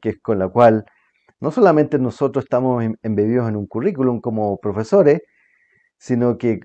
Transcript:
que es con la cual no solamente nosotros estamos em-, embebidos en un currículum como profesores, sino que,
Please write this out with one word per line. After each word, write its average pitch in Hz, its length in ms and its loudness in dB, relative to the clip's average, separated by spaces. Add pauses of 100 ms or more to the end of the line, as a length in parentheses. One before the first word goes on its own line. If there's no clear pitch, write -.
que 110 80 -4
es 107 120 -6
con 107 180 -2
la 92 100 -2
cual 110 360 4 (580)
no 147 80 -4
solamente 151 480 2
nosotros 127 460 -4
estamos 123 360 -2
em-, 113 220 -4
embebidos 113 460 -2
en 107 80 -4
un 101 100 -8
currículum 131 540 -4
como 107 380 -4
profesores, 143 640 2 (760)
sino 120 400 -2
que, 113 280 -2